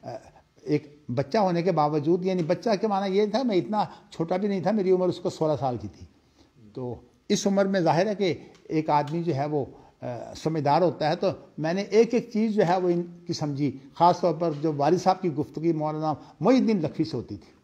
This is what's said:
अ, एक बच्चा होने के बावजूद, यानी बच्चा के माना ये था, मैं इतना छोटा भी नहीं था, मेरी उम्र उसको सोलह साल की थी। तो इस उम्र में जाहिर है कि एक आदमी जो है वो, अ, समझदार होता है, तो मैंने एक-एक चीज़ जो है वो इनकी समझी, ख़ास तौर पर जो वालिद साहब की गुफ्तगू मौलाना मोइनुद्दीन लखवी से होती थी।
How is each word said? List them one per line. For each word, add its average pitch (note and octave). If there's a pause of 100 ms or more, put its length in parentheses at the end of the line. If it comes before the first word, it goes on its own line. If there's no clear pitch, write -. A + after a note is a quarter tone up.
अ, A#2+ (480)
एक D3 (120)
बच्चा C3
होने F3
के F3+
बावजूद, D#3
यानी F#3
बच्चा F3
के F#3
माना G3
ये G3
था, G#3
मैं A#3
इतना G3+
छोटा E3
भी A2
नहीं G2+
था, F#3+
मेरी F#3+
उम्र F3+
उसको F3+
सोलह D#3
साल B2+
की G#2+
थी। - (680)
तो B2 (260)
इस G3+
उम्र G3
में G3
जाहिर E3
है G#3+
कि F3+ (180)
एक D#3
आदमी D3
जो E3+
है C3+
वो, D3 (280)
अ, A#2
समझदार D#3
होता D3+
है, E3
तो -
मैंने F3
एक-एक A3+
चीज़ G#3+
जो G#3
है F3+
वो F3+
इनकी F3
समझी, D3
ख़ास -
तौर F3
पर E3
जो D3+
वालिद D3
साहब F#3
की F3+
गुफ्तगू D3+
मौलाना D#3
मोइनुद्दीन A3
लखवी D3+
से D#3
होती G#2+
थी। -